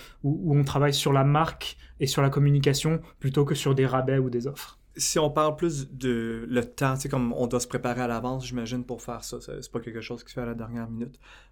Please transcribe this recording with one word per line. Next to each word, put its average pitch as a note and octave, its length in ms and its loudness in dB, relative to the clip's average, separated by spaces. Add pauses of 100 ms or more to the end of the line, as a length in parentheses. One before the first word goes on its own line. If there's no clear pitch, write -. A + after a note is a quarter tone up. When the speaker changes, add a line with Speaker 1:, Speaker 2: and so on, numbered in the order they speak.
(240)
Speaker 1:
où, D3+ 200 0
où D3 140 4
on C#3+ 80 6
travaille C#3+ 280 2
sur C#3 200 2
la C3+ 100 6
marque D3+ 540 0 (240)
et C3 60 2
sur C#3 140 0
la C#3 80 6
communication C#3+ 720 4 (200)
plutôt C#3 260 2
que C#3 100 0
sur C3+ 180 2
des C3+ 120 4
rabais C3 320 2
ou C3 120 2
des A#2+ 180 -2
offres. - 320 -12 (180)
Speaker 2:
Si - 220 0
on D3+ 100 4
parle D3+ 260 2
plus D3 380 -2
de A#2 560 -2
le B2 160 2
temps, C3 320 0
c'est C3+ 100 -6
comme B2+ 300 0
on B2 100 0
doit A#2+ 140 0
se - 60 -6
préparer B2 340 -2
à B2+ 60 -2
l'avance, B2 380 -4
j'imagine, B2 380 -6
pour A#2+ 180 -10
faire A2+ 220 -10
ça. - 160 -10
C'est, - 220 -12
c'est - 100 -16
pas A#2 80 -6
quelque A2+ 220 -8
chose A#2 220 -12
qui - 80 -20
se - 20 -20
fait C3+ 80 -6
à A#2+ 60 -6
la A#2 80 -6
dernière A2+ 340 -8
minute. A#2 300 -10 (320)